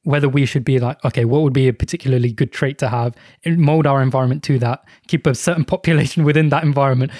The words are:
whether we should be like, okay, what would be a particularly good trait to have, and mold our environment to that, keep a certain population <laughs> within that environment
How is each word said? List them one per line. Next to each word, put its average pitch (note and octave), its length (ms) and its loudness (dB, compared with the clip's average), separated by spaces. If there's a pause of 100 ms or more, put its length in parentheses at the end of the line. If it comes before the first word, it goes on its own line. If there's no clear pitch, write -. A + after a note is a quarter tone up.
whether C#3+ 260 0
we C#3 160 2
should B2+ 180 -2
be C3 160 0
like, A#2+ 240 -6
okay, B2 220 -2
what C3+ 160 2
would C#3+ 120 2
be C3 140 2
a B2+ 60 2
particularly B2+ 580 -2
good B2+ 200 -2
trait C#3 260 -4
to C3+ 100 -4
have, A#2+ 260 -2 (300)
and E3+ 160 0
mold D#3 260 4
our C#3 160 2
environment C3 420 0
to C#3 140 0
that, A#2+ 260 -4 (240)
keep - 200 -2
a C3 80 0
certain E3 300 -2
population E3 580 0
<laughs> D3 60 2
within D3+ 200 4
that C#3+ 140 0
environment C3+ 560 2